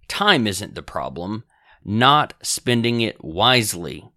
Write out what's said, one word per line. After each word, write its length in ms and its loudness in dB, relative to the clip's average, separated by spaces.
Time 400 2
isn't 260 -6
the 80 -12
problem. 640 -8
Not 560 2
spending 600 -2
it 220 -4
wisely 920 0